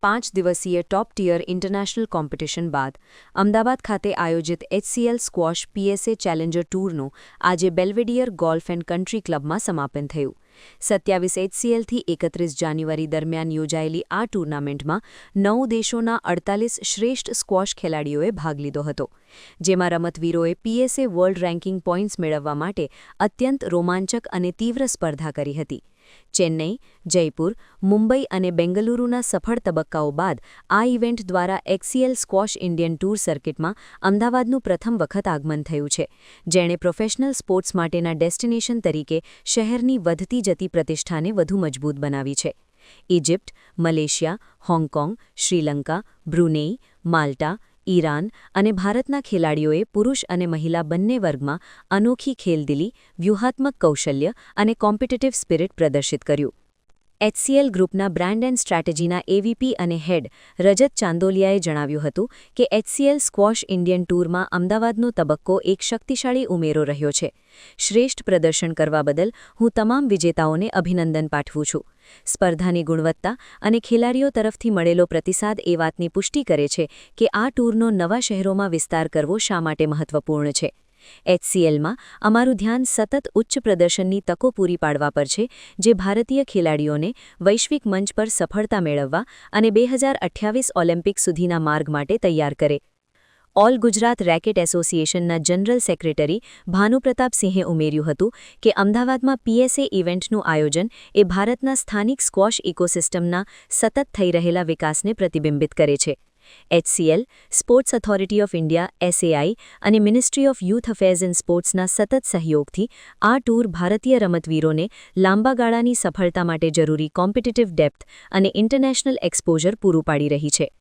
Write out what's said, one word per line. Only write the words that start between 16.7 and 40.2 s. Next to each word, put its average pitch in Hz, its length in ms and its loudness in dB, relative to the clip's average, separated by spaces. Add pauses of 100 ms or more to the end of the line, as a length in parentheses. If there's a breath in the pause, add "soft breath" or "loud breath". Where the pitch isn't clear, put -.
શ્રેષ્ઠ 240 460 -4
સ્ક્વોશ 196 440 -2
ખેલાડીઓએ 151 560 -4
ભાગ 156 280 -6
લીધો 143 220 -6
હતો, 147 300 -6 (500 loud breath)
જેમાં 180 280 2
રમતવીરોએ 170 640 -2
પી 226 280 -4
એસ 262 180 -2
એ 262 60 2
વર્લ્ડ 185 340 0
રેન્કિંગ 175 420 -4
પોઇન્ટ્સ 185 380 -4
મેળવવા 151 340 -4
માટે 160 360 -4 (300 loud breath)
અત્યંત 254 460 -2
રોમાંચક 180 640 -2
અને 180 240 -4
તીવ્ર 240 340 -4
સ્પર્ધા 156 460 -6
કરી 143 220 -6
હતી. 147 300 -8 (500 soft breath)
ચેન્નઈ, 165 460 -2 (260 soft breath)
જયપુર, 170 500 0 (280 soft breath)
મુંબઈ 214 400 2
અને 185 280 -2
બેંગલુરુના 226 680 0
સફળ 233 380 -4
તબક્કાઓ 156 520 -2
બાદ 156 300 -4 (280 loud breath)
આ 202 140 2
ઇવેન્ટ 233 380 0
દ્વારા 185 440 -2
એચ 190 180 -2
સી 254 200 0
એલ 254 100 0
સ્ક્વોશ 208 480 -2
ઇન્ડિયન 170 340 -2
ટૂર 202 220 -2
સર્કિટમાં 160 580 -4 (260 loud breath)
અમદાવાદનું 240 600 2
પ્રથમ 214 360 -2
વખત 190 300 -2
આગમન 151 360 -4
થયું 147 260 -4
છે, - 180 -4 (400 soft breath)
જેણે 175 280 2
પ્રોફેશનલ 220 560 -2
સ્પોર્ટ્સ - 440 -2
માટેના 170 360 0
ડેસ્ટિનેશન 233 680 -2
તરીકે 160 440 -2 (220 loud breath)
શહેરની 240 520 0
વધતી 180 440 -2